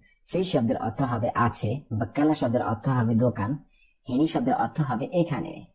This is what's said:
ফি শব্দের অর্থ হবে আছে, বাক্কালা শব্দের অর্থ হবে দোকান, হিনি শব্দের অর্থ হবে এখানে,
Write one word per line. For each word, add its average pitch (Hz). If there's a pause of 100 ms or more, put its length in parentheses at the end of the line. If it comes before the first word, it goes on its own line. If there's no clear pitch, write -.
(280)
ফি 175
শব্দের 131
অর্থ -
হবে 120
আছে, 113 (100)
বাক্কালা 143
শব্দের 123
অর্থ 110
হবে 120
দোকান, 117 (520)
হিনি 131
শব্দের -
অর্থ -
হবে 131
এখানে, 165